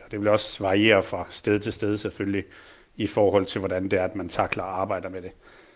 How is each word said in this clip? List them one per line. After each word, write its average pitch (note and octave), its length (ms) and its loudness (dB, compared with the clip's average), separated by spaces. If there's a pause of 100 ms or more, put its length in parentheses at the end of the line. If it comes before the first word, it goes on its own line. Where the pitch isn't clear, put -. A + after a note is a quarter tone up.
Og - 60 -20
det G#2 100 -6
vil G#2 80 0
også - 340 2
variere G2+ 400 6
fra F2 280 -6
sted G#2 300 0
til G#2 120 -4
sted G#2 240 -2
selvfølgelig, G2 480 -4 (520)
i A2 100 -2
forhold G2 400 4
til, - 120 -6
hvordan F#2+ 260 -4
det G2 80 -4
er, F#2 120 2
at G#2+ 120 -4
man F2+ 120 -8
takler G2 340 -2
og F#2 180 -6
arbejder F#2+ 280 -4
med F2 140 -12
det. F2+ 80 -12 (440)